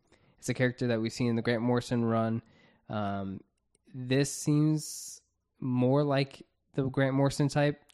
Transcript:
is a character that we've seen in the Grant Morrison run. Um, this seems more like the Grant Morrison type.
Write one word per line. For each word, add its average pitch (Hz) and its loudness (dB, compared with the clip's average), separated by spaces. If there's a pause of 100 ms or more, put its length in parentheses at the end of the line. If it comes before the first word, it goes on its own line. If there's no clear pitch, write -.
(400)
is - -8
a 120 0
character 123 0
that 113 0
we've 113 -2
seen 123 -2
in 117 2
the 117 0
Grant 117 0
Morrison 123 0
run. 113 0 (460)
Um, 101 -6 (520)
this 131 -2
seems 151 0 (400)
more 127 2
like 139 -2 (320)
the 139 0
Grant 135 0
Morrison 139 2
type. 147 0 (120)